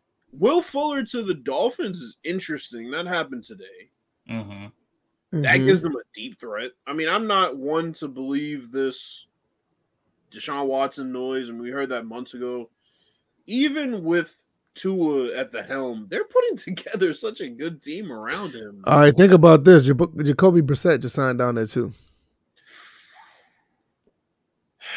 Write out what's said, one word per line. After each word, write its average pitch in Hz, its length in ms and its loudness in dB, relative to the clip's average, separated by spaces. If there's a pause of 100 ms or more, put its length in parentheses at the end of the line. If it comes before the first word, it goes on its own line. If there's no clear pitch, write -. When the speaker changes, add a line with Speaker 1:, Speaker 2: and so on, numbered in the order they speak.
(320)
Speaker 1:
Will 254 300 2
Fuller 285 420 -4
to 233 180 -8
the 190 120 -4
Dolphins 175 680 -4
is 120 240 -18
interesting. 147 640 -10
That 165 160 -8
happened 143 380 -6
today. 95 460 -20 (400)
Speaker 2:
Mm-hmm. 101 360 -10 (760)
Speaker 1:
That 160 140 2
Speaker 3:
Mm-hmm. 135 100 2
Speaker 1:
gives 185 160 4
them 160 140 -4
a 117 60 -10 (120)
deep 117 260 -16
threat. 117 320 -10 (140)
I 139 60 -10
mean, 156 160 -4
I'm 208 180 -2
not 185 300 0
one 156 380 -4
to 156 140 -10
believe 135 640 -8
this 131 560 -8 (1040)
Deshaun 139 360 -8
Watson 135 460 -4
noise, 127 360 -6
and 117 120 -12
we 120 100 -12
heard 135 200 -6
that 120 160 -8
months 117 280 -14
ago. 123 360 -10 (760)
Even 262 580 -4
with 165 340 -2 (360)
Tua 151 640 -2
at 127 140 -6
the 113 120 -10
helm, 117 480 -8
they're 240 140 -4
putting 480 320 0
<laughs> 190 200 -10
together 180 360 -2
such 220 280 -10
a 160 80 -8
good 139 340 -10
team 170 300 -12
around 135 420 -8
him. 104 320 -16
Speaker 3:
All 147 140 6
right, 147 160 8
think 185 160 8
about 160 320 10
this. 165 220 10
Jac-, 139 380 0
Jacoby 170 380 4
Brissett 151 380 2
just 131 160 -8
signed 131 220 0
down 123 180 0
there 110 100 -2
too. 107 260 -4 (3000)